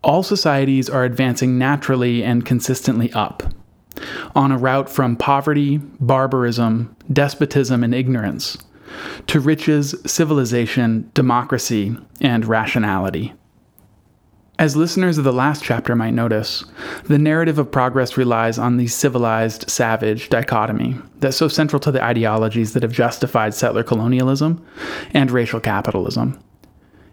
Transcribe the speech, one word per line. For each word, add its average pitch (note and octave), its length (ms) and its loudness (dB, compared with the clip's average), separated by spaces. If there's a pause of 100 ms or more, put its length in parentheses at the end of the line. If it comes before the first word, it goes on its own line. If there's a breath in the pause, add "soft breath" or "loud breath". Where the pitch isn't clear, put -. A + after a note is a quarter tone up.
"All D#3+ 180 4
societies C#3 640 0
are C3 140 0
advancing B2+ 560 0
naturally B2+ 640 0
and A#2 220 0
consistently A#2+ 680 0
up, - 300 -4 (920 loud breath)
on C#3 160 4
a C3 60 0
route C3 300 0
from B2 280 0
poverty, C#3+ 640 0 (180)
barbarism, A#2+ 960 0 (180)
despotism, C#3 720 0
and A#2 100 0
ignorance, B2+ 640 -2 (680 loud breath)
to D3+ 140 2
riches, D3 560 0 (100)
civilization, A#2+ 1040 0
democracy, A#2+ 840 0 (240)
and A#2+ 240 2
rationality." G#2 880 0 (1300)
As D3 160 2
listeners E3+ 420 2
of C#3+ 60 0
the C3+ 80 4
last C#3 320 0
chapter A#2 320 0
might A2+ 180 0
notice, A2 500 -2 (440 loud breath)
the D3+ 100 4
narrative D#3 400 2
of C3+ 140 0
progress B2+ 440 0
relies A#2 420 2
on A#2+ 180 2
the B2 100 2
civilized-savage A2+ 1400 0
dichotomy A#2 680 0 (200)
that's C3+ 180 0
so D#3+ 120 2
central D3 320 0
to D3+ 100 0
the B2+ 140 0
ideologies A2 680 0
that A#2+ 100 0
have A2+ 80 -2
justified A#2 640 0
settler A#2 280 -2
colonialism B2+ 760 0 (520 loud breath)
and C3+ 200 2
racial A#2 260 0
capitalism. A2 800 -2 (760 soft breath)